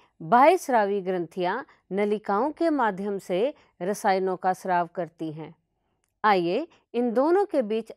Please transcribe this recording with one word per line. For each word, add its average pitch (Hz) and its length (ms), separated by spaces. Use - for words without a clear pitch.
बाह्यस्रावी 226 800
ग्रंथियां 185 640
नलिकाओं 208 600
के 330 180
माध्यम 208 480
से 190 360
रसायनों 190 560
का 185 160
स्राव 175 420
करती 160 360
हैं। 156 240
आइए 196 420
इन 240 180
दोनों 320 340
के 302 160
बीच 220 360